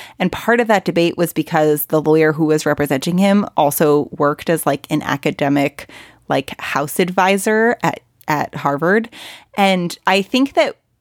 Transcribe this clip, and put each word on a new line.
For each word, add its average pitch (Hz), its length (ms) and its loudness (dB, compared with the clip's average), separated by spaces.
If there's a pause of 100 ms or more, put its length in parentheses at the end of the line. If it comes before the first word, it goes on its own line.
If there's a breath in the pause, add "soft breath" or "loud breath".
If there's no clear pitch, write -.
(180 loud breath)
And 185 140 -2
part 240 300 0
of 226 60 0
that 202 180 2
debate 170 320 0
was 170 160 0
because 151 540 0
the 156 140 0
lawyer 156 300 4
who 151 140 0
was 156 200 0
representing 147 520 -2
him 202 280 4 (120)
also 147 540 2
worked 151 380 -2
as, 165 160 -2
like, 147 240 -2
an 151 120 -2
academic, 143 880 -2 (400 loud breath)
like, 135 320 -4
house - 400 -4
advisor 196 840 0
at, - 160 -2 (300)
at 147 260 -2
Harvard. 170 540 0 (460 loud breath)
And 185 420 0 (100)
I 196 140 2
think 247 320 0
that, 294 240 0 (240)